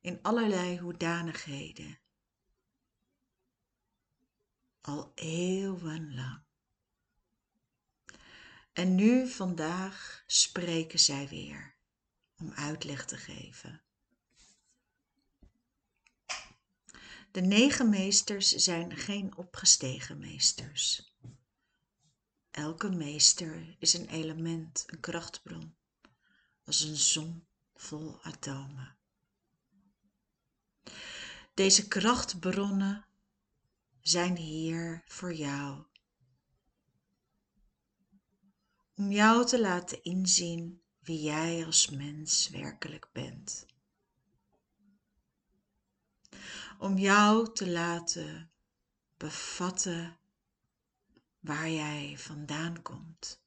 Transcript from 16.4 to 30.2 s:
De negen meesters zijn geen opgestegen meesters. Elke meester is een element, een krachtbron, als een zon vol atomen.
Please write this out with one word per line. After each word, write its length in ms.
De 100
negen 480
meesters 640
zijn 460
geen 400
opgestegen 840
meesters. 960
Elke 380
meester 920
is 140
een 160
element, 760
een 120
krachtbron, 760
als 180
een 140
zon 520
vol 480
atomen. 720